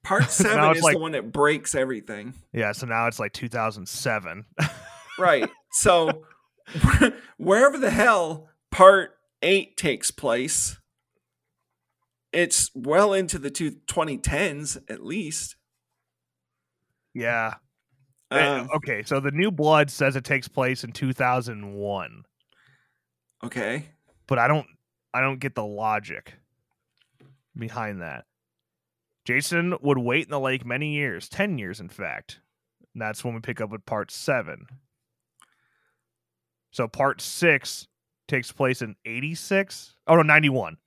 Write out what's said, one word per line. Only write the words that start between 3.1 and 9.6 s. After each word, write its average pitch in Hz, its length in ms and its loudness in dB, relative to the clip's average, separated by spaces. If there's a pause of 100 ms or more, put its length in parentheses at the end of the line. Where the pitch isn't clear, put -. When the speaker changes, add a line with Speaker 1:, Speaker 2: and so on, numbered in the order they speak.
Speaker 2:
like, 104 140 -6
two 123 160 -10
thousand 110 400 -6
seven. 104 560 -6 (140)
<laughs> 151 60 2 (540)
Speaker 1:
Right. 165 280 4 (260)
So 170 520 4 (480)
<laughs> - 640 2
wherever 254 400 4
the 262 140 2
hell 180 580 2 (220)
part 190 440 8 (280)
eight 190 340 0